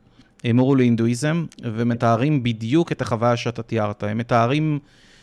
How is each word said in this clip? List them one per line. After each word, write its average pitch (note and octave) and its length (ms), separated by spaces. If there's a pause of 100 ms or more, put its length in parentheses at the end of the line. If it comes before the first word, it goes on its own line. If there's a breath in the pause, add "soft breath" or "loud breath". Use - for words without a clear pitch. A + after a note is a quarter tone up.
(440 soft breath)
המרו B2+ 320
להינדואיזם, B2 680 (180)
ומתארים A#2+ 800
בדיוק A#2+ 480
את - 100
החוויה A#2+ 360
שאתה A#2 260
תיארת. G#2 400
הם G#2+ 140
מתארים C3 600 (440 soft breath)